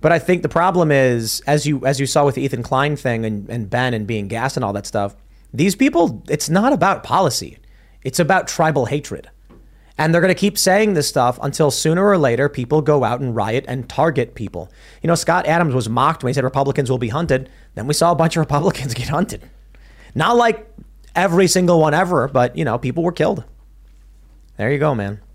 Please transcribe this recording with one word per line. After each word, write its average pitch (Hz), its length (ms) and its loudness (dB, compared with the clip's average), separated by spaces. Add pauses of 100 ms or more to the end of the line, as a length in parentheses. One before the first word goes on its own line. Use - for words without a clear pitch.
But 160 100 2
I - 80 2
think 180 240 0
the 151 60 -2
problem 170 420 2
is, 123 560 2
as 147 180 2
you, 143 200 -2
as 131 140 0
you 139 60 0
saw 143 200 2
with 139 100 0
the 131 80 -4
Ethan 127 200 0
Klein 139 320 0
thing 117 300 -2
and, 104 240 -6
and 110 200 -8
Ben 127 240 0
and 107 120 -4
being 104 220 -4
gassed 117 280 -4
and 127 80 -4
all 101 100 -4
that 101 120 -8
stuff, 101 300 -6 (380)
these 170 220 0
people, 262 540 0
it's - 200 -4
not 208 240 2
about 185 300 0
policy. 143 540 -2 (460)
It's 131 160 -6
about 175 280 2
tribal 156 380 0
hatred. 131 440 -8 (680)
And 160 160 2
they're 170 80 4
gonna 185 140 2
keep 202 240 0
saying 202 340 2
this 147 140 0
stuff 123 340 0
until 139 300 0
sooner 170 360 0
or 196 120 4
later 135 300 2
people 143 320 -2
go 143 220 2
out 123 160 -2
and 127 160 -4
riot 110 320 -2
and 123 220 -8
target 135 460 -2
people. 90 340 -10 (320)
You 160 60 -4
know, 165 80 2
Scott 165 320 0
Adams 160 260 2
was 127 160 -2
mocked 135 340 0
when 123 60 0
he 117 60 -2
said 135 80 0
Republicans 135 480 -2
will 127 80 0
be 120 100 -4
hunted. 135 400 -2 (240)
Then 117 140 -10
we 151 80 -2
saw 170 160 2
a 170 40 2
bunch 160 200 0
of 165 60 0
Republicans 147 520 -2
<laughs> - 20 -6
get 127 120 -8
hunted. 165 340 -4 (720)
Not 214 240 0
like 233 300 0 (480)
every 180 320 4
single 175 320 4
one 156 160 4
ever, 170 320 2
but, 127 280 2
you 160 80 -4
know, 120 140 -2
people 123 260 -4
were 175 80 0
killed. 165 320 -2 (1120)
There 110 140 -2
you 147 60 0
go, 147 160 0
man. 101 260 -4 (140)